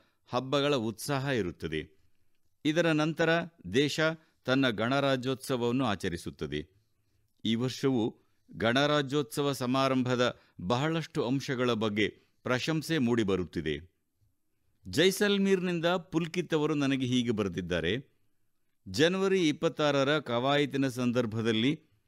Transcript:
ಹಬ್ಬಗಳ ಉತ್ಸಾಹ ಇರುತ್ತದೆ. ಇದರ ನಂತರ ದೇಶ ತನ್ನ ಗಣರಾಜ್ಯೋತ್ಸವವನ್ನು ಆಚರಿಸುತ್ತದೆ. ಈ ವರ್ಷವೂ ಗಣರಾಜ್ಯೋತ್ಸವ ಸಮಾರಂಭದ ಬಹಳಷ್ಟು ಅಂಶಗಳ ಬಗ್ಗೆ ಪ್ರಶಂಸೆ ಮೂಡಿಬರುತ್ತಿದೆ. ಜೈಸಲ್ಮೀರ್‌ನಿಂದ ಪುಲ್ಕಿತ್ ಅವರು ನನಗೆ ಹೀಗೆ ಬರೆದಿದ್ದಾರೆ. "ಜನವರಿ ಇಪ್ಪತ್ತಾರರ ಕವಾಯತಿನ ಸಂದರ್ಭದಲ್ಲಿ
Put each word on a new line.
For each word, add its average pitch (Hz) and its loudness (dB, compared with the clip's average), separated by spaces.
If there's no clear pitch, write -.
ಹಬ್ಬಗಳ 139 0
ಉತ್ಸಾಹ 131 -4
ಇರುತ್ತದೆ. 85 -4
ಇದರ 156 2
ನಂತರ 160 0
ದೇಶ 143 0
ತನ್ನ 131 2
ಗಣರಾಜ್ಯೋತ್ಸವವನ್ನು 127 0
ಆಚರಿಸುತ್ತದೆ. 82 -6
ಈ 110 0
ವರ್ಷವೂ 127 -2
ಗಣರಾಜ್ಯೋತ್ಸವ 143 0
ಸಮಾರಂಭದ 127 0
ಬಹಳಷ್ಟು 139 0
ಅಂಶಗಳ 127 0
ಬಗ್ಗೆ 107 0
ಪ್ರಶಂಸೆ 156 -2
ಮೂಡಿಬರುತ್ತಿದೆ. 92 0
ಜೈಸಲ್ಮೀರ್‌ನಿಂದ 185 2
ಪುಲ್ಕಿತ್ 175 -2
ಅವರು 151 2
ನನಗೆ 135 0
ಹೀಗೆ 123 0
ಬರೆದಿದ್ದಾರೆ. 92 -2
"ಜನವರಿ 180 2
ಇಪ್ಪತ್ತಾರರ 147 2
ಕವಾಯತಿನ 135 0
ಸಂದರ್ಭದಲ್ಲಿ 117 0